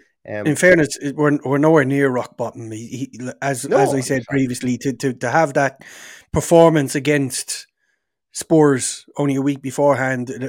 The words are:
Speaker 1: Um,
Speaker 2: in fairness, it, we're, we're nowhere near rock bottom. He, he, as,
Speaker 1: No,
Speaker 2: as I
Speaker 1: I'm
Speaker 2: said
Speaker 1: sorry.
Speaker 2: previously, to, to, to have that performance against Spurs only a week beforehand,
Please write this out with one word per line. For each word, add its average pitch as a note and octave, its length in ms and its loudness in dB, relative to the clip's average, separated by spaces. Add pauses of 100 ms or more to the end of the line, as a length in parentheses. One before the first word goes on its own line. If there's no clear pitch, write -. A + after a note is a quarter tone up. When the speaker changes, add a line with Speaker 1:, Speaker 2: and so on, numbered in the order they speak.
(280)
Speaker 1:
Um, G#2+ 180 -6
Speaker 2:
in D3 100 0
fairness, E3+ 440 2
it, C#3+ 160 -8
we're, D3 280 2
we're C#3 140 -2
nowhere D#3 260 4
near C#3 240 0
rock B2 280 -6
bottom. A2+ 360 -8
He, A2 140 -12 (260)
he, B2 180 -10 (120)
as, C3+ 260 -4
Speaker 1:
No, F3+ 100 2
Speaker 2:
as G3+ 160 2
I C3+ 40 -2
Speaker 1:
I'm C3 40 -2
Speaker 2:
said C3 220 -4
Speaker 1:
sorry. C#3 140 -4
Speaker 2:
previously, B2 400 -2
to, C3+ 140 -4
to, C3 220 -4
to A#2+ 160 -6
have D3 240 2
that C#3 280 -2 (500)
performance D#3+ 640 4
against C#3+ 680 -2 (680)
Spurs D3 720 2 (100)
only C#3+ 200 -2
a C3+ 40 -2
week C3+ 220 -2
beforehand, C3 680 0 (180)